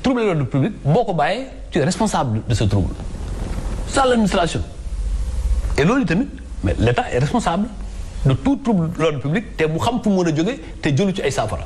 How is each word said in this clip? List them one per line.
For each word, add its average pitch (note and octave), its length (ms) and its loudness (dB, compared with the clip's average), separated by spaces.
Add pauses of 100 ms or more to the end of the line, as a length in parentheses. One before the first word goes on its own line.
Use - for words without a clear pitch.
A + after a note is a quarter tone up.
troubler A#3+ 220 2
l'ordre D#3+ 200 0
public, E3+ 280 0 (100)
boo E3+ 200 4
ko G3+ 100 -2
bàyyee, F3 340 0 (240)
tu - 80 0
es D3 40 4
responsable E3+ 640 0
de A#2 60 2
ce - 120 2
trouble. F#2 280 2 (920)
Ça, C4+ 180 2
l'administration. G3 560 2 (1160)
Et G3+ 80 4
loolu B3+ 200 4
tamit, F3 220 2 (360)
mais F#2 160 2
l'État A#2+ 340 2
est B2 60 2
responsable F3+ 480 0 (580)
de C3+ 80 6
tout C#4+ 240 2
trouble F3 340 2
de - 100 -4
l'ordre D3+ 180 0
public, D#3 360 -2
te D#3+ 100 0
mu D#3 140 0
xam A#3+ 240 0
fu A3 60 2
mu G3 140 4
mën E3 80 2
a D3+ 40 2
jóge, F3+ 200 0 (260)
te E3 80 2
jëlu F#3 260 2
ci F#3+ 60 -4
ay C#3 100 0
saafara. G#2+ 340 -2